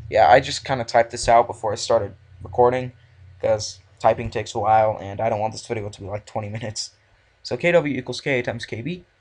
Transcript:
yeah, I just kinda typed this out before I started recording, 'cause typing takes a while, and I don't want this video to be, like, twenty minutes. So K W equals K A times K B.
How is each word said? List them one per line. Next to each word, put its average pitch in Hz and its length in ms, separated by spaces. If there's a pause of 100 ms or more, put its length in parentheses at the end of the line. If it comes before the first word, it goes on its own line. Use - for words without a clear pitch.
yeah, 101 200
I 131 120
just 143 240
kinda 131 180
typed 117 280
this 120 180
out 117 180
before 110 240
I 104 40
started 104 380 (300)
recording, 127 480 (480)
'cause 110 400 (180)
typing 113 320
takes 107 240
a 117 60
while, 110 400
and 98 220
I 113 80
don't 107 100
want 107 140
this 104 120
video 110 220
to 104 140
be, 98 60
like, 104 180
twenty 107 240
minutes. 110 420 (500)
So - 140
K 170 160
W 147 260
equals 127 220
K 135 200
A 120 40
times 117 220
K 113 160
B. 175 240 (160)